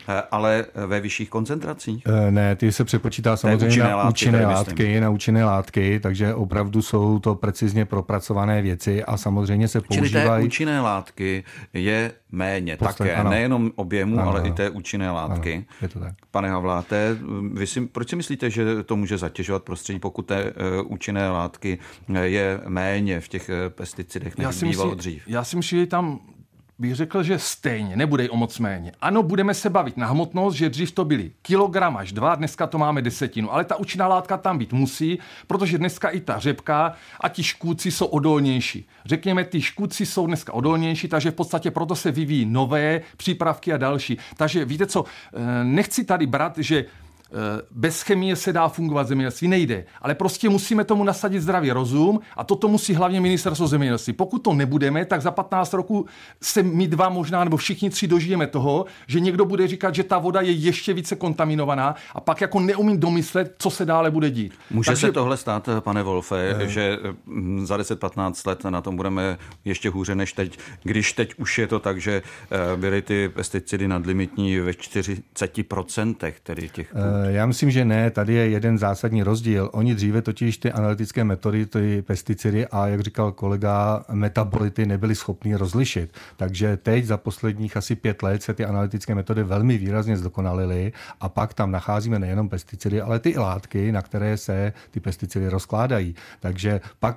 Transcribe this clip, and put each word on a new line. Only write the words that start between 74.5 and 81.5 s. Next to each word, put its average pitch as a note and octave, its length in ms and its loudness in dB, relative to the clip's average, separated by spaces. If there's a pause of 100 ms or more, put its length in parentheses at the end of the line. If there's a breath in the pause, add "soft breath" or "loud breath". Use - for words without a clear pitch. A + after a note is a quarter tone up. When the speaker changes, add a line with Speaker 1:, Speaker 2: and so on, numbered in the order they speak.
Speaker 1:
ve F2 140 0
čtyřiceti G2 880 -6
procentech, G2 800 -4
tedy E2 280 -10
těch - 260 -12
Speaker 2:
Eh, G2+ 340 0
já G2+ 180 2
myslím, B2+ 240 2
že B2+ 140 4
ne, A2+ 260 4
tady G#2+ 240 0
je A#2 140 4
jeden A2 300 2
zásadní G#2 440 0
rozdíl. G#2+ 500 2
Oni A#2 220 2
dříve G#2 280 2
totiž A2 360 -2
ty A#2+ 140 -2
analytické G#2+ 520 0
metody, G#2 420 0